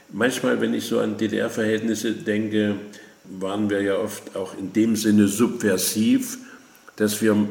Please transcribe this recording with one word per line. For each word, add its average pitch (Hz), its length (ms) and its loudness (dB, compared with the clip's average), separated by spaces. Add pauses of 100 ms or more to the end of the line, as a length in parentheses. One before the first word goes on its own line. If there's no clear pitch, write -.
(100)
Manchmal, 120 520 0
wenn 113 100 0
ich 117 140 -4
so 113 120 0
an 110 200 -2
D-D-R-Verhältnisse 110 920 -2
denke, 104 640 0 (640)
waren 101 300 -2
wir 101 140 2
ja 98 160 0
oft - 360 -6
auch 95 240 -8
in 92 140 -8
dem 110 240 2
Sinne 104 320 6
subversiv, 110 1120 0 (600)
dass 104 220 0
wir 107 120 4 (160)